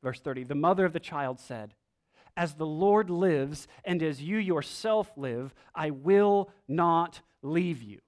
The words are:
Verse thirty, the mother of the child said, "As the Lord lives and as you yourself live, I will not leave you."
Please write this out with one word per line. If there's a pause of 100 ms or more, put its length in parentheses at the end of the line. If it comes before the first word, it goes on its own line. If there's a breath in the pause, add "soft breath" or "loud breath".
Verse
thirty,
the
mother
of
the
child
said, (640 soft breath)
"As
the
Lord
lives (160 loud breath)
and
as
you
yourself
live, (220 soft breath)
I
will (180 loud breath)
not (200)
leave
you."